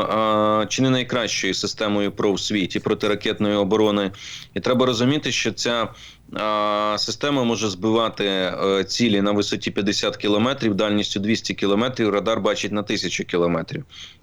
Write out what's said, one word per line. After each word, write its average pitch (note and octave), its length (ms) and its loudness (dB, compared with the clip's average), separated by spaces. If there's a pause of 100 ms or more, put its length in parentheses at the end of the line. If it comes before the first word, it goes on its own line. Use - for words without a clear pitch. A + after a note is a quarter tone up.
а, G#2+ 600 2
чи - 120 -2
не C3 80 4
найкращою A#2+ 640 0
системою G#2 580 -2
про G2 220 0
в F2+ 60 -2
світі G#2 400 -2
протиракетної G#2 760 0
оборони. G2+ 560 2 (420)
І - 60 -4
треба B2+ 280 2
розуміти, B2+ 440 0
що A2+ 200 0
ця, A#2 360 -2 (460)
а, G#2+ 680 0
система C#3 440 0
може A2 260 0
збивати, G#2+ 560 0
е, F#2+ 580 0
цілі G2+ 380 2
на G#2 100 2
висоті G2+ 400 -2
п'ятдесят G#2 460 -2
кілометрів, A2 580 0
дальністю G#2 440 0
двісті G#2 340 -2
кілометрів, A2 560 2
радар G2+ 320 2
бачить G2+ 300 0
на G#2 120 -2
тисячу F#2 420 -4
кілометрів. E2+ 600 0 (380)